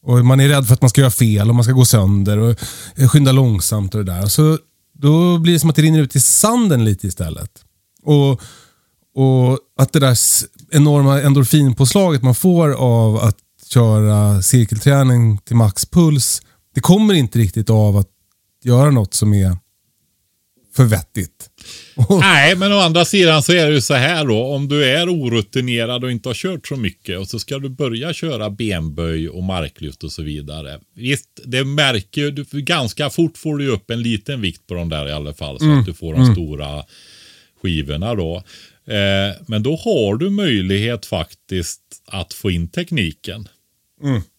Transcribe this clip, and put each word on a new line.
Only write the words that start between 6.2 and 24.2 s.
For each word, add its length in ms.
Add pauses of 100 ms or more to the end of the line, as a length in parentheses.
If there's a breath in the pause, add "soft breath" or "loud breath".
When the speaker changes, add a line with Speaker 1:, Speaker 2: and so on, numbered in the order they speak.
Speaker 1:
lite 220
istället. 440 (520)
Och, 280 (840 loud breath)
och 440 (200)
att 140
det 60
där 120
s-, 340 (260)
enorma 500
endorfinpåslaget 1000
man 120
får 380
av 440
att 200 (320)
köra 720
cirkelträning 960
till 180
maxpuls, 880 (340 soft breath)
det 60
kommer 320
inte 260
riktigt 300
av 280
att 120 (540)
göra 280
något 220
som 200
är 240 (1160)
för 80
vettigt. 680 (460 loud breath)
<laughs> 140
Speaker 2:
Nej, 460
men 180
å 60
andra 260
sidan 380
så 100
är 140
det 60
ju 80
så 120
här 320